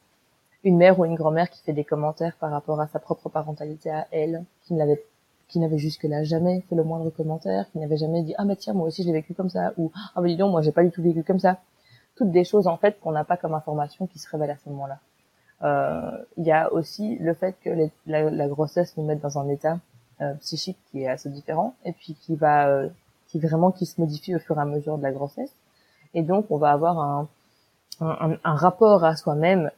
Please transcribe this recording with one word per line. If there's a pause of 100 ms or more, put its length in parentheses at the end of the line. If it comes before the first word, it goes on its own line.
(640)
une
mère
ou
une
grand-mère
qui
fait
des
commentaires
par
rapport
à
sa
propre
parentalité
à
elle, (220)
qui
ne
l'avait, (460)
qui
n'avait
jusque-là
jamais
fait
le
moindre
commentaire,
qui
n'avait
jamais
dit, «
Ah,
mais
tiens,
moi
aussi,
je
l'ai
vécu
comme
ça »,
ou, « (240)
Ah,
mais
dis
donc,
moi,
j'ai
pas
du
tout
vécu
comme
ça. » (560)
Toutes
des
choses,
en
fait,
qu'on
n'a
pas
comme
information
qui
se
révèlent
à
ce
moment-là. (640)
Euh, (260)
il
y
a
aussi
le
fait (100)
que
les, (160)
la,
la
grossesse
nous
mette
dans
un
état, (420)
euh,
psychique (140)
qui
est
assez
différent, (120)
et
puis
qui
va,
euh, (400)
qui
vraiment,
qui
se
modifie
au
fur
et
à
mesure
de
la
grossesse. (600)
Et
donc,
on
va
avoir
un, (720)
un,
un,
un
rapport
à
soi-même